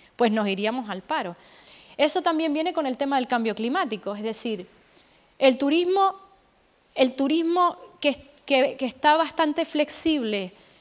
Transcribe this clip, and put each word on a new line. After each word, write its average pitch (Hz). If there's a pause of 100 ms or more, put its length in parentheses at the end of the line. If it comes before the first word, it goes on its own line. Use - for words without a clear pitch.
(160)
pues 233
nos 214
iríamos 214
al 190
paro. 226 (600)
Eso 302
también 320
viene 320
con 311
el 262
tema 277
del 254
cambio 226
climático, 220
es 208
decir, 214 (720)
el 262
turismo, 349 (800)
el 262
turismo 330 (240)
que, 285 (300)
que, 269
que 262
está 302
bastante 320
flexible, 247 (280)